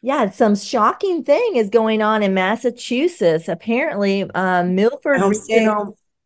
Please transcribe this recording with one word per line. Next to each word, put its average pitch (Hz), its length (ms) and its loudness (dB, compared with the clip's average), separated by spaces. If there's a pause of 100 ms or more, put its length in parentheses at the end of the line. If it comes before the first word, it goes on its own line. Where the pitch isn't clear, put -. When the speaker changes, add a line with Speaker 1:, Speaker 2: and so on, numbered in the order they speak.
Speaker 1:
Yeah, 247 280 -2
some 208 240 2
shocking 262 680 -2
thing 381 320 2
is 214 120 0
going 220 320 2
on 214 220 0
in 196 100 0
Massachusetts. 220 1160 0
Apparently, 202 840 -2
uh, 180 280 0
Milford 226 560 0
Speaker 2:
Home 196 160 2
state. 220 220 -2
Speaker 1:
Regional, 214 420 0 (280)